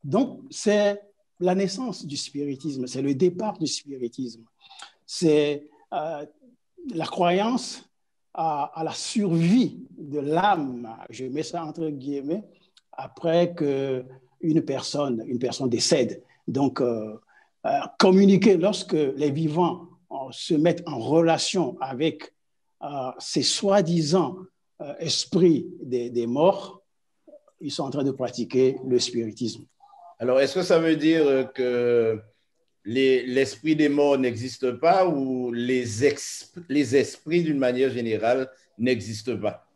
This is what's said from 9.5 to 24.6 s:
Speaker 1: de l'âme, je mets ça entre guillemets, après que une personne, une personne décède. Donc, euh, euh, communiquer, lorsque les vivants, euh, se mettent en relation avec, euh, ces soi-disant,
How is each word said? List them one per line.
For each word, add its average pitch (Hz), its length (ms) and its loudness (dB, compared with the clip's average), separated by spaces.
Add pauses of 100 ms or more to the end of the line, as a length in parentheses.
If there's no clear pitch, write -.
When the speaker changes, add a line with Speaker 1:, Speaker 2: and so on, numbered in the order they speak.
Speaker 1:
de 147 240 -8
l'âme, 143 720 0 (160)
je 123 140 -12
mets 135 180 -6
ça 165 220 -8
entre 156 240 -6
guillemets, 143 560 -6 (480)
après 170 640 0
que 135 500 -2 (360)
une 160 220 2
personne, 135 640 -4
une 120 120 -4
personne 123 320 -2
décède. 117 520 2 (240)
Donc, 135 340 0
euh, 110 360 -2 (500)
euh, 110 40 0 (280)
communiquer, 190 580 6
lorsque 185 360 -2
les 143 380 0
vivants, 165 580 -2 (240)
euh, - 40 -10 (140)
se - 240 -6
mettent 170 320 2
en 139 140 -8
relation 156 800 0
avec, 135 540 -6 (480)
euh, 139 360 -8
ces - 240 -4
soi-disant, 175 960 2 (460)